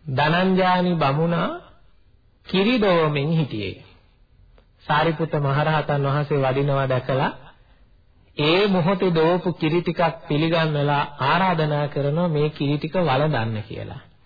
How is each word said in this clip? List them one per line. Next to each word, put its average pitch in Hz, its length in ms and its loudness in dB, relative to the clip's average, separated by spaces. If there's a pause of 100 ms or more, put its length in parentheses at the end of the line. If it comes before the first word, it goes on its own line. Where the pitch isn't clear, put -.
ධනංජානි 180 880 2
බමුණා 165 540 0 (960)
කිරි 202 300 0
දෝමෙන් 160 540 2
හිටියේ. 117 540 -4 (1000)
සාරිපුත්ත 160 520 0
මහරහතන් 147 680 0
වහන්සේ 143 360 0
වඩිනවා 139 500 0
දැකලා 131 420 -2 (1040)
ඒ 165 300 2
මොහොතේ 185 460 2
දෝපු 170 400 2
කිරි 165 280 0
ටිකක් 170 200 -4 (220)
පිළිගන්නලා 147 800 0 (200)
ආරාධනා 156 680 0
කරනවා 151 400 -2
මේ 151 220 0
කිරි 147 260 -2
ටික 156 200 -6
වළඳන්න 131 680 0
කියලා. 104 400 -12 (240)